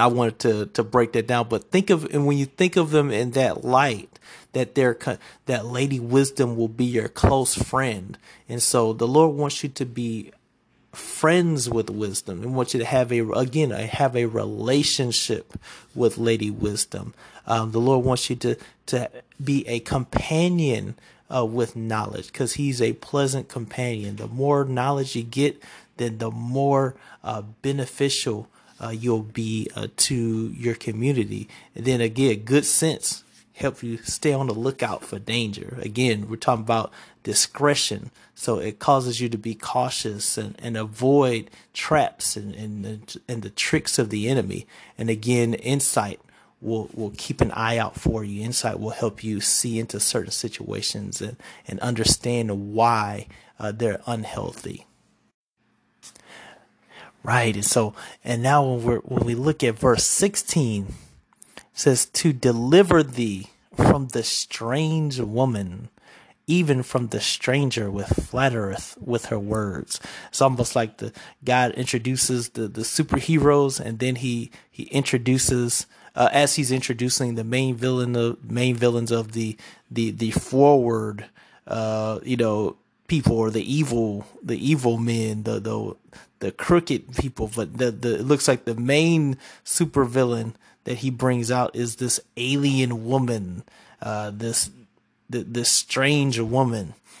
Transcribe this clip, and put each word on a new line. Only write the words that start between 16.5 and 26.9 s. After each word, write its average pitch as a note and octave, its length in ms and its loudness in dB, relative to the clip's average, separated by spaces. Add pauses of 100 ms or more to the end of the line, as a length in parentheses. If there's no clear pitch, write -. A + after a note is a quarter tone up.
Wisdom. G#2 640 -4 (340)
Um, A2+ 240 0
the A2+ 80 0
Lord B2+ 260 4
wants B2+ 240 0
you C3 60 -2
to, A#2+ 220 -2 (300)
to B2 220 -2 (320)
be C#3 260 0
a A#2 120 -2
companion, C#3+ 1160 0 (380)
uh, B2+ 120 0
with A#2 320 -2
knowledge, A2 560 -6
'cause B2 200 -2
he's C#3 280 -2
a A#2 120 2
pleasant C3+ 540 -2
companion. A2 720 -6
The A2 100 -10
more C#3 380 2
knowledge C3 500 -2
you A#2 80 -4
get, C3 400 -2 (320)
then A#2 220 -4
the A2+ 120 -4
more, C3 680 0 (280)